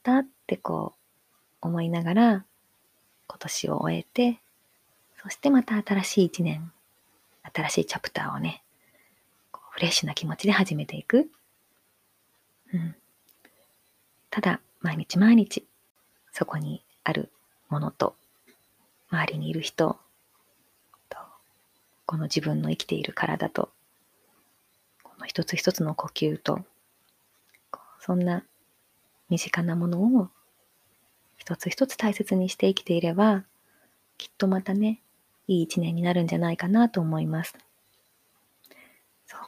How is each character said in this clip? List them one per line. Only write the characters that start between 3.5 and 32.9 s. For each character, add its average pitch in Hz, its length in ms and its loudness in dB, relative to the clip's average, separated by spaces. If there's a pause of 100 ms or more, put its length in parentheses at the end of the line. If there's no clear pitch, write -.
を 147 80 0
終 165 200 -2
え 165 60 -6
て、 240 360 0 (840)
そ 202 80 -14
し - 60 -12
て - 140 0
ま 262 120 8
た 226 200 0
新 196 220 0
し - 200 2
い - 20 4
一 175 160 0
年、 160 300 -4 (840)
新 156 160 -2
し - 120 0
い 160 40 2
チ - 100 -8
ャ - 40 -8
プ - 120 -10
タ 151 120 -6
ー 147 120 -6
を - 40 -6
ね、 160 240 -6 (880)
こ - 180 -20
う、 - 40 -20
フ - 80 -8
レ 170 80 2
ッ - 20 -4
シ - 140 0
ュ - 20 -4
な 147 60 -6
気 - 120 -8
持 156 120 -4
ち 196 100 -4
で 202 60 6
始 190 220 2
め 147 100 -4
て - 100 -12
い 156 80 -10
く。 302 260 4 (1400)
う 185 40 0
ん。 165 180 -6 (1300)
た - 100 -6
だ、 180 220 0 (200)
毎 156 160 -2
日 170 220 -2
毎 220 160 10
日、 - 300 4 (680)
そ - 140 -2
こ - 120 -6
に 151 260 -8 (200)
あ 156 100 0
る - 160 -4 (400)
も 147 100 -2
の 147 120 -4
と、 - 240 -2 (960)
周 156 240 0
り 151 60 -6
に 156 100 -6
い 160 40 -4
る 160 80 -4
人 - 380 -2 (1120)
と、 - 80 -16 (880)
こ 160 120 -6
の 156 60 -6
自 147 180 -4
分 151 200 -2
の 156 80 -4
生 160 80 -4
き - 80 -8
て - 100 -6
い - 80 -6
る - 100 -6
体 - 360 -2
と、 - 220 -4 (1300)
こ - 180 -20
の - 60 -16
一 - 180 -2
つ - 120 -6
一 - 160 0
つ 170 120 0
の 151 120 -4
呼 - 120 -6
吸 151 300 -2
と、 - 200 -2 (1120)
こ - 100 -14 (180)
う、 - 40 -20
そ 180 120 -2
ん 180 80 2
な 175 200 -2 (840)
身 170 100 2
近 - 240 -4
な 170 120 -2
も 170 120 0
の 175 140 0
を 226 280 4 (1080)
一 - 180 -8
つ - 140 -6
一 - 180 0
つ - 100 -8
大 208 160 0
切 196 220 -2
に 185 140 2
し - 60 -10
て 190 120 2
生 190 80 4
き - 80 -6
て 175 100 0